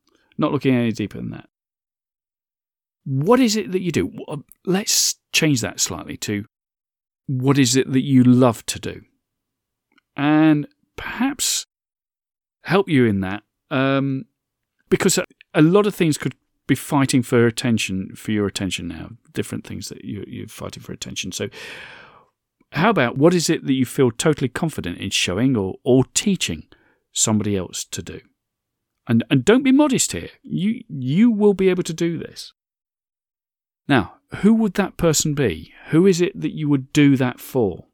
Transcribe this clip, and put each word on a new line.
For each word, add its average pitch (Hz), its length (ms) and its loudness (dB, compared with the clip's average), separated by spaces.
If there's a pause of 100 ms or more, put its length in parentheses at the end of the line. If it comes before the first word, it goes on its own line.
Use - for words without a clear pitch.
(360)
Not 151 140 -2
looking 135 240 0
any 120 160 0
deeper 107 280 -8
than 60 120 -10
that. - 160 -16 (1600)
What 151 360 2
is 226 160 2
it 196 160 -4
that 185 80 -2
you 175 100 -4
do? 175 180 0
W-, - 200 -14
uh, 151 80 -10 (300)
let's - 500 0 (160)
change 147 300 2
that 92 180 -6
slightly - 380 -8
to, 107 260 -6 (840)
what 135 320 0
is 123 160 2
it 131 180 2
that 131 120 2
you 131 180 6
love 123 440 6
to - 120 -8
do? 90 220 -10 (1160)
And 151 520 4 (280)
perhaps - 680 -4 (1000)
help 190 240 0
you 131 180 4
in 101 140 0
that, 95 220 -6 (280)
um, 135 560 -2 (640)
because 185 260 2
a, 180 80 -2 (300)
a 165 80 4
lot 190 240 6
of 196 80 -2
things 156 240 0
could - 160 -6 (340)
be 139 80 2
fighting 135 460 0
for 120 240 4
attention, 110 680 -2
for - 160 -10
your 104 160 0
attention 92 400 -6
now, 85 240 -12 (220)
different - 340 -8
things 95 220 -12
that - 160 -16
you, 101 240 -10
you're 104 180 -14
fighting - 360 -16
for - 100 -16
attention. - 400 -12
So 104 160 -6 (1200)
how 175 180 2
about, 135 280 0
what 170 160 4
is 175 160 0
it - 160 -4
that 143 60 0
you 131 140 0
feel 127 260 0
totally 143 360 -2
confident 87 500 -6
in 101 120 -6
showing 117 460 0
or, 95 260 -4
or 123 220 6 (100)
teaching - 540 -4 (440)
somebody 104 440 0
else - 300 -8
to - 160 -12
do? 85 180 -16 (880)
And, 117 220 0
and 135 140 2
don't 254 200 4
be 262 80 2
modest 269 400 2
here. - 180 -10 (120)
You, 190 460 -4
you 156 440 2
will 208 220 2
be 190 160 0
able 180 120 -2
to 165 120 -8
do 170 240 -4
this. - 340 -16 (1400)
Now, 117 300 0 (180)
who 214 180 4
would 220 200 0
that 190 220 -2
person 156 380 0
be? 95 380 -2 (160)
Who 165 180 4
is 175 140 4
it 175 200 -2
that 156 140 -6
you 156 140 -4
would 135 240 0
do 143 240 6
that 127 240 -2
for? 104 540 -4